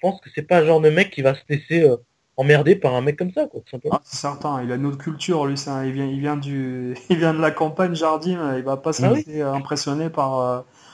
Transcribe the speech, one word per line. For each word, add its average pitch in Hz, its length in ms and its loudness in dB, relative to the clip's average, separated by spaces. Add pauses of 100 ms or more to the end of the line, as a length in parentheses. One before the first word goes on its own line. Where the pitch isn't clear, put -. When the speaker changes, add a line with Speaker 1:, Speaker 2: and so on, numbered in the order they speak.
Speaker 1:
pense 190 180 -2
que - 140 -20
c'est 151 80 -6
pas 170 200 4
le 156 60 2
genre 160 140 6
de 156 80 6
mec 185 220 2
qui - 100 -6
va 135 140 4
se - 120 -12
laisser, 156 360 -2
euh, 131 120 6 (400)
emmerder 147 400 6
par 143 200 2
un 123 60 2
mec 143 160 0
comme 180 140 -4
ça, 285 160 -2
quoi, 123 140 -12
tout - 100 -20
simplement. 135 260 -4
Speaker 2:
Ah, - 60 -10
c'est - 140 -14
certain, 143 460 -6
il 120 80 -4
a 123 40 -4
une 135 100 -2
autre 139 120 -4
culture, 151 500 -2
lui, 139 100 -4
c'est 139 140 -8
un... 135 140 -4
Il 131 80 -4
vient, 139 120 -4
il 135 140 -6
vient 147 180 -4
du, 127 640 -6
<laughs> - 80 -8
il 180 80 4
vient 160 160 2
de 156 80 -2
la 156 100 4
campagne, 165 440 -2
Jardim, 160 640 -2
il 127 60 -6
va 135 140 -4
pas 156 160 -4
se 127 100 -2
Speaker 1:
Ah 135 80 4
oui. 302 140 2
Speaker 2:
laisser, 151 160 -6
euh, 139 120 -2
impressionner 147 560 -4
par, 135 300 -2
euh, 123 200 -2 (340)